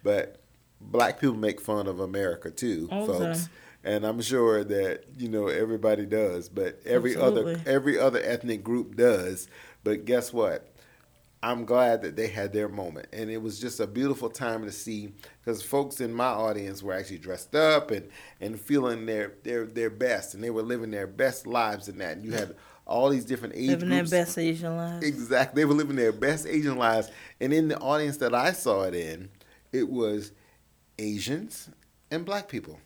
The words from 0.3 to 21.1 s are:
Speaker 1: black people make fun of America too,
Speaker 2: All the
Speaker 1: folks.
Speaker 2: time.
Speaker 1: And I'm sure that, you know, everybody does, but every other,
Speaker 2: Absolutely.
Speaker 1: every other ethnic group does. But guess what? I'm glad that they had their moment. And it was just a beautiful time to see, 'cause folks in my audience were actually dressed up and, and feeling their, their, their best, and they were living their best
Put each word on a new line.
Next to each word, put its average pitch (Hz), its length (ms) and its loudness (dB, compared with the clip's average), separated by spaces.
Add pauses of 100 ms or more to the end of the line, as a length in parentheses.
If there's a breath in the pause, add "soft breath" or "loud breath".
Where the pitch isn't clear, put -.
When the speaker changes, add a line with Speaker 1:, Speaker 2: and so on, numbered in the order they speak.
Speaker 1:
black 107 400 2
people 123 160 4
make 107 240 -2
fun 104 260 -2
of 92 140 -4
America 92 500 -4
too, 87 400 -4
Speaker 2:
All 202 160 -2
the 98 60 0
Speaker 1:
folks. 90 300 0
Speaker 2:
time. 170 60 -10 (360 loud breath)
Speaker 1:
And 104 180 0
I'm 113 160 -2
sure 117 440 4
that, 98 400 0 (120)
you 123 140 -6
know, 107 180 0
everybody 104 600 2
does, 98 420 0
but 92 380 -4
every 123 280 2
other, 135 260 4
Speaker 2:
Absolutely. 165 200 -2 (100)
Speaker 1:
every 135 280 4
other 120 240 4
ethnic 113 400 -2
group 110 320 -2
does. 95 520 4 (360 loud breath)
But 104 220 0
guess 120 280 0
what? 98 380 0 (720 soft breath)
I'm 117 220 -2
glad 120 360 6
that 80 140 -6
they 113 120 -2
had 101 240 -4
their 104 160 0
moment. 92 460 -8
And 107 160 -8
it 113 140 -6
was 107 160 -6
just 120 200 -6
a 110 60 2
beautiful 120 460 -2
time 113 340 -4
to 101 60 -8
see, 104 420 -10 (320 loud breath)
'cause 113 160 -4
folks 139 400 -2
in 117 100 -2
my 120 180 0
audience 104 520 -2
were 95 120 -6
actually 95 260 -6
dressed 90 340 -10
up 151 380 4
and, 95 180 -4 (320 loud breath)
and 104 180 -6
feeling 120 460 0
their, 107 280 -4 (100)
their, 117 240 -2
their 113 240 -2
best, 110 420 -2
and 101 100 -10
they 120 60 -4
were 110 140 -2
living 113 260 -4
their 101 160 -4
best 117 400 0